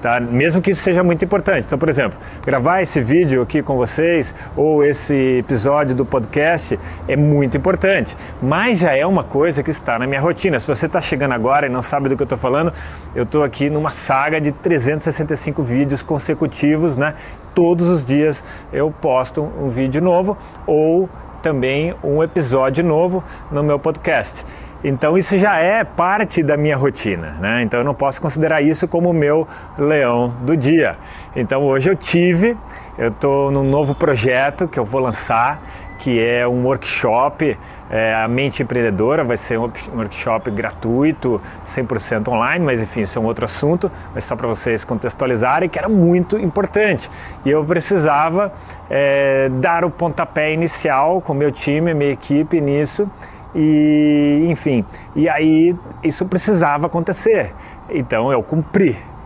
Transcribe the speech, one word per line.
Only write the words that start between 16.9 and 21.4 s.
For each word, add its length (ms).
né? 200
Todos 340
os 180
dias 360
eu 180
posto 520
um 80
vídeo 340
novo 360
ou 440